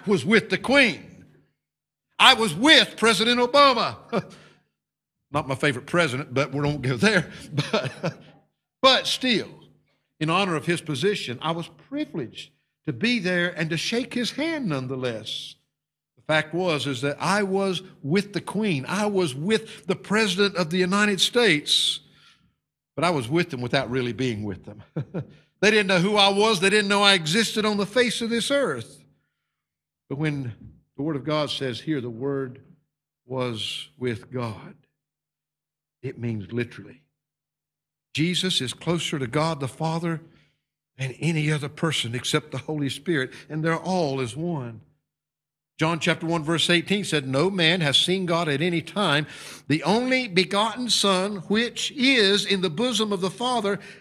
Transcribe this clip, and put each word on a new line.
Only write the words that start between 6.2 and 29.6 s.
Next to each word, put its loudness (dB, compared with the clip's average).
but 0
we -2
don't 0
go -2
there. 2
<laughs> -4
But, -4
but 4
still, 0
in -2
honor 0
of -4
his 0
position, -2
I -2
was -8
privileged -8
to -4
be 0
there 0
and -4
to -2
shake -4
his -2
hand -4
nonetheless. -6
The -20
fact 0
was -2
is -2
that -2
I 0
was -2
with 0
the -4
Queen. -2
I -2
was 0
with -4
the 0
President 2
of 0
the 0
United 2
States. 4
But 2
I 4
was 0
with 0
them -6
without 0
really -2
being -2
with -8
them. -16
<laughs> -6
They 6
didn't 4
know 4
who 2
I 4
was. 4
They 4
didn't 2
know 4
I 8
existed 0
on 0
the 0
face 0
of -2
this -2
earth. -2